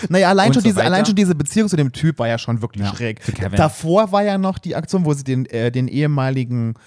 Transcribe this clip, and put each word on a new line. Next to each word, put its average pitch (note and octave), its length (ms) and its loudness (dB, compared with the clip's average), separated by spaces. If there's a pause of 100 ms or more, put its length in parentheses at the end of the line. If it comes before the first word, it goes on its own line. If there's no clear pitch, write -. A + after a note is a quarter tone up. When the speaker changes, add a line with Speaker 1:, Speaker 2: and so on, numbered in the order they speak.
Speaker 1:
Naja, F#3 200 4
allein G3 200 4
Speaker 2:
und - 40 6
Speaker 1:
schon B3 80 4
Speaker 2:
so F#3+ 80 2
Speaker 1:
diese, F#3+ 80 2
Speaker 2:
weiter. - 100 2
Speaker 1:
allein F#3+ 200 2
schon G3+ 80 2
diese F#3 200 4
Beziehung D3+ 320 0
zu F#3+ 80 -2
dem C#3 160 2
Typ D#3+ 280 -2
war A#2 100 -2
ja A#2 80 0
schon A#2+ 240 -4
wirklich G2+ 240 -4
Speaker 2:
Ja, G2 100 -2
Speaker 1:
schräg. A2+ 280 -6
Speaker 2:
zu A#2 100 -4
Kevin. F#2+ 240 -6
Speaker 1:
Davor F3+ 560 2
war G3+ 100 2
ja G3 140 0
noch F#3+ 220 -2
die - 160 -8
Aktion, F3+ 300 -2
wo D3+ 80 2
sie C#3 120 -4
den, C3 220 -2
äh, A#2 240 -2
den B2+ 160 -2
ehemaligen, C3 880 -2 (120)